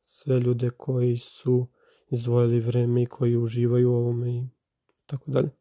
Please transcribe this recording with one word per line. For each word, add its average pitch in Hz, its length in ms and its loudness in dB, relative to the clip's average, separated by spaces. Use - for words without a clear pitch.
sve - 400 -2
ljude 123 300 0
koji 123 460 -2
su 127 500 -2
izdvojili 120 500 2
vreme 120 420 0
i 120 40 0
koji 120 300 0
uživaju 120 560 2
u - 20 2
ovome 120 360 -2
i 123 180 -6
tako - 240 -10
dalje. 135 200 0